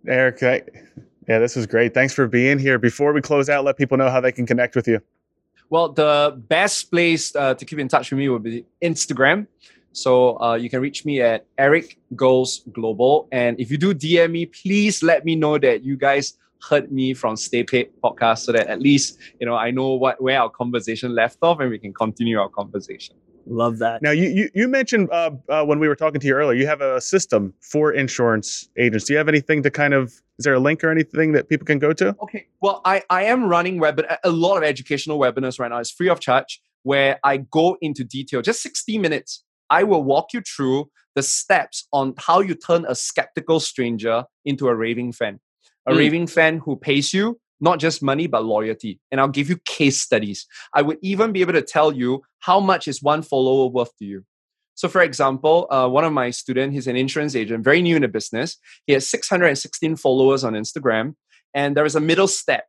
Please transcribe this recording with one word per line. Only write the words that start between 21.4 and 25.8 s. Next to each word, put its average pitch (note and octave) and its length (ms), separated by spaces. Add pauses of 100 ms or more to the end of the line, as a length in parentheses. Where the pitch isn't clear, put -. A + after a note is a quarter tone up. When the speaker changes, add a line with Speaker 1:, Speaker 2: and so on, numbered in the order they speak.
Speaker 2:
off E3 180
and B2+ 120
we G#2 80
can G2 120
continue A2 480
our G2 100
conversation. G2+ 680 (320)
Speaker 3:
Love A#2 320
that. A2+ 240
Speaker 1:
Now, D3 80
you, F3 180
you, G3+ 240
you G#3+ 140
mentioned, B3 420
uh, E3 220 (180)
uh, D3+ 160
when D3+ 140
we D#3 80